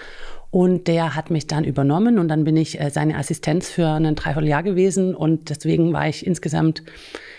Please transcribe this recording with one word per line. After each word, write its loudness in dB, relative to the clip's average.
und 2
der 0
hat -6
mich -2
dann 0
übernommen 2
und 2
dann 2
bin 2
ich, 0
äh, -2
seine 0
Assistenz -4
für 0
ein 2
Dreivierteljahr 0
gewesen 2
und 0
deswegen 0
war 0
ich -4
insgesamt 0